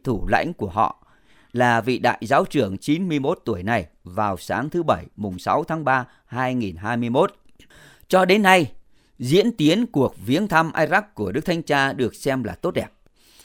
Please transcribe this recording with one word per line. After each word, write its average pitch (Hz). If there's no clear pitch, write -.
thủ 92
lãnh 117
của 101
họ -
là 120
vị 120
đại 120
giáo 135
trưởng 104
chín 170
mươi 147
mốt 139
tuổi 95
này 104
vào 98
sáng 110
thứ 170
Bảy, 117
mùng 95
sáu 123
tháng 160
ba, 131
hai 127
nghìn 101
hai 104
mươi 120
mốt. 156
Cho 185
đến 196
nay, 185
diễn 185
tiến 170
cuộc 131
viếng 160
thăm 165
Iraq 165
của 95
Đức 131
Thánh 170
Cha 139
được 123
xem 131
là 92
tốt 180
đẹp. -